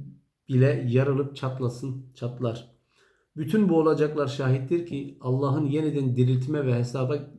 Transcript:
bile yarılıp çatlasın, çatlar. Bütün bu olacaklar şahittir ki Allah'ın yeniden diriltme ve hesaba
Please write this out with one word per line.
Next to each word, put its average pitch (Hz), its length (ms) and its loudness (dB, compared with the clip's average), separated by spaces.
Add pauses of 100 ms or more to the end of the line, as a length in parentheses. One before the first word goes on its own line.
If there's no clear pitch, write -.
(500)
bile 131 400 4
yarılıp 135 460 0
çatlasın, 127 680 -6 (100)
çatlar. 120 560 -6 (640)
Bütün 185 320 2
bu 160 100 4
olacaklar 151 480 2
şahittir 135 580 0
ki 139 360 -10
Allah'ın 135 440 0
yeniden 143 500 0
diriltme 131 500 2
ve 120 100 2
hesaba 131 640 -2